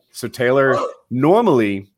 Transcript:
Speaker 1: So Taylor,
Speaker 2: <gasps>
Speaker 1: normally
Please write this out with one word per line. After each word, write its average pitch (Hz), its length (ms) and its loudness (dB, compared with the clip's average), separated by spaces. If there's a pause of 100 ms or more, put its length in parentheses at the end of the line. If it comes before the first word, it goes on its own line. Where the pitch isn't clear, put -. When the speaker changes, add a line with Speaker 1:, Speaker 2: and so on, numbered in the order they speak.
(120)
Speaker 1:
So - 160 -12
Taylor, 131 500 0 (180)
Speaker 2:
<gasps> - 140 -20
Speaker 1:
normally 127 800 0 (100)